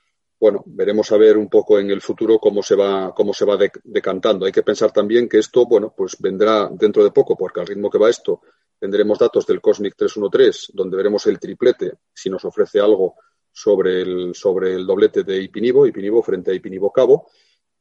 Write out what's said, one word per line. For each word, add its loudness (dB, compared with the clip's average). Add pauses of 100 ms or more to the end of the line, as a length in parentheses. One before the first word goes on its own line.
(400)
Bueno, 2
veremos -2
a 4
ver 6
un -2
poco 4
en -2
el -2
futuro 0
cómo 0
se -2
va, 0
cómo -2
se -6
va 2
dec-, -2
decantando. -4
Hay -2
que 2
pensar -2
también 0
que 0
esto, 2
bueno, 0
pues -6
vendrá 0
dentro 2
de 2
poco, 0
porque -6
al -6
ritmo -6
que 0
va 4
esto, -4 (380)
tendremos -2
datos 0
del -2
cosmic 0
tres -2
uno -4
tres, 0
donde -6
veremos -2
el 0
triplete, -4 (200)
si -10
nos -8
ofrece -2
algo 2 (360)
sobre 0
el, -6
sobre -2
el -6
doblete 0
de -4
Ipinivo, 2
Ipinivo -2
frente -4
a 0
Ipinivo -6
Cabo. 2 (540)